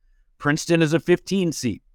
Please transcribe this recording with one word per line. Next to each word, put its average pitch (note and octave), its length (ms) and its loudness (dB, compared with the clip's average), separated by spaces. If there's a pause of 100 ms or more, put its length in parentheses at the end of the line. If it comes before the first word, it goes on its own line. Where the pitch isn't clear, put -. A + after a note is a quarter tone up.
(380)
Princeton E3 460 0
is D3+ 100 2
a D#3+ 60 2
fifteen F3 520 -2
seed. - 300 -6 (140)